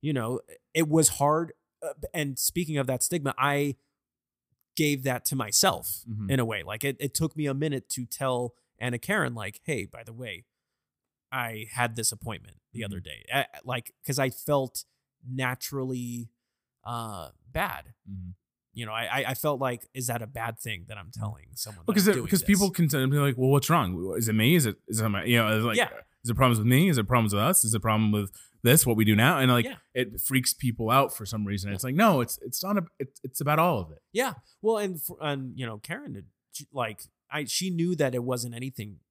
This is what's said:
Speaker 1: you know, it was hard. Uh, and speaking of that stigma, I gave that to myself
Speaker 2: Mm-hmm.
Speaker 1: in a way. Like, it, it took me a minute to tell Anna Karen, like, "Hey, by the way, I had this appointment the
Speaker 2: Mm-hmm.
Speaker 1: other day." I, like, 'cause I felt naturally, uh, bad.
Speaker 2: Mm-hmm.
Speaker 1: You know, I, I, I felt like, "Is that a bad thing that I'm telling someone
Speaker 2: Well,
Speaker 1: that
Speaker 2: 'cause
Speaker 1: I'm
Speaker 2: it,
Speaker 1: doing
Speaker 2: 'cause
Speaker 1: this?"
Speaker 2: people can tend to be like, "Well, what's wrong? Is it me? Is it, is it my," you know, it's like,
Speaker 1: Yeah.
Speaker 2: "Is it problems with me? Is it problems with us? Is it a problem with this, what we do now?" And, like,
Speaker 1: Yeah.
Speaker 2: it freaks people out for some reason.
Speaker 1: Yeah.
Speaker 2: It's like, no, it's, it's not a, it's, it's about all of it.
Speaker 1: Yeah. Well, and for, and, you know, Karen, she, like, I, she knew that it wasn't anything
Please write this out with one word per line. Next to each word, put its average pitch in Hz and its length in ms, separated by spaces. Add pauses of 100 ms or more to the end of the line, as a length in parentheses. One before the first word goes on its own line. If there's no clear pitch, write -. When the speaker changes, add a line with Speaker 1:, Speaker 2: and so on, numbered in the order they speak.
Speaker 1:
you 151 100
know, 123 300 (320)
it 160 160
was 156 200
hard. 151 440 (280)
Uh, 151 120 (200)
and 143 240
speaking 160 400
of 135 100
that 127 140
stigma, 143 360
I 143 380 (1000)
gave 143 280
that 127 220
to 143 100
myself 117 720
Speaker 2:
Mm-hmm. 107 200
Speaker 1:
in 135 120
a 117 40
way. 107 180
Like, 104 200
it, 139 160
it 139 140
took 160 240
me 151 80
a 139 80
minute 139 380
to 123 140
tell 123 480 (260)
Anna 120 200
Karen, 165 340
like, 107 300
"Hey, 127 220
by - 180
the 113 100
way, 113 300 (880)
I 113 400
had 120 240
this 117 160
appointment - 460 (160)
the 117 80
Speaker 2:
Mm-hmm. 107 100
Speaker 1:
other 92 80
day." 71 240 (100)
I, 139 120 (180)
like, 123 300 (120)
'cause 135 140
I 135 100
felt 135 540 (420)
naturally, 127 1000 (560)
uh, 107 460 (200)
bad. 147 440 (180)
Speaker 2:
Mm-hmm. 92 200 (420)
Speaker 1:
You 117 120
know, 110 60
I, 113 140
I, 120 240
I 131 60
felt 147 260
like, 123 320
"Is 123 140
that 117 140
a 107 60
bad 113 320
thing 95 300
that 107 80
I'm 101 160
telling 107 320 (100)
someone - 320
Speaker 2:
Well, 226 60
Speaker 1:
that 208 80
Speaker 2:
'cause 185 60
Speaker 1:
I'm 208 40
Speaker 2:
it, 185 40
Speaker 1:
doing 131 120
Speaker 2:
'cause 190 140
Speaker 1:
this?" - 60
Speaker 2:
people 196 240
can 170 180
tend 135 140
to 131 120
be 147 60
like, 135 160
"Well, 127 120
what's 139 200
wrong? 92 480
Is 110 100
it 107 60
me? 113 220
Is 151 100
it, 107 120 (100)
is 110 120
it 110 80
my," 98 160
you 120 140
know, 110 180
it's 110 100
like, 110 120
Speaker 1:
Yeah. 233 120 (360)
Speaker 2:
"Is 120 60
it 110 40
problems 123 240
with 110 80
me? 147 220
Is 147 80
it 107 100
problems 113 260
with 101 100
us? 175 200
Is 107 100
it 110 40
a - 20
problem 110 320
with 104 200 (320)
this, 139 220
what 117 120
we 110 80
do 107 100
now?" 139 240
And, 131 100
like, 120 160
Speaker 1:
Yeah. 262 120 (160)
Speaker 2:
it 120 260
freaks 131 340
people 113 360
out 131 260
for 104 100
some 107 200
reason. 98 240
Speaker 1:
Yeah. 101 60
Speaker 2:
It's 95 100
like, 127 100
no, 190 240
it's, - 220
it's 123 220
not 202 140
a, 175 80 (140)
it's, - 240
it's - 160
about 147 200
all 170 200
of 78 120
it. 76 100 (100)
Speaker 1:
Yeah. 226 220 (280)
Well, 220 160
and 190 240
for, - 200
and, 139 360
you 131 80
know, 110 120
Karen, 165 480 (260)
she, - 220
like, 113 300 (280)
I, 147 140
she - 240
knew 170 260
that 139 180
it 120 100
wasn't 120 320
anything 117 440 (120)